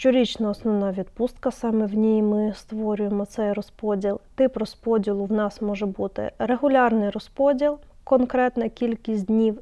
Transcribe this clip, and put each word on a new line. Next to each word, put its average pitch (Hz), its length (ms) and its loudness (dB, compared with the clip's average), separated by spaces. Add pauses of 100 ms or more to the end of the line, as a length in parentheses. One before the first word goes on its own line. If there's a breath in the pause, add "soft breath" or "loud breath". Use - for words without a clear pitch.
"Щорічна 240 480 2
основна 202 420 -2
відпустка", 226 600 -4
саме 220 340 -2
в 202 80 -4
ній 214 280 2
ми 214 340 0
створюємо 208 680 -4
цей 208 280 -4
розподіл. 208 640 -4 (160)
Тип 262 220 2
розподілу 208 680 -2
в 196 60 -6
нас 208 300 -2
може 208 240 -4
бути 196 540 -6
регулярний 233 720 2
розподіл, 285 680 0 (260)
конкретна 247 640 0
кількість 220 560 -2
днів 220 360 2